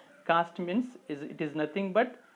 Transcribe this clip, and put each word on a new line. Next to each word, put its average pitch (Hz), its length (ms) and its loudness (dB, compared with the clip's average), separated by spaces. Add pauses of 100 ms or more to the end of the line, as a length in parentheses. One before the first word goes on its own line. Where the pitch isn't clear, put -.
(260)
caste 170 440 2
means 233 420 -2
is, 143 200 -8
it 147 100 -6
is 147 140 -2
nothing 180 380 0
but 240 140 4 (280)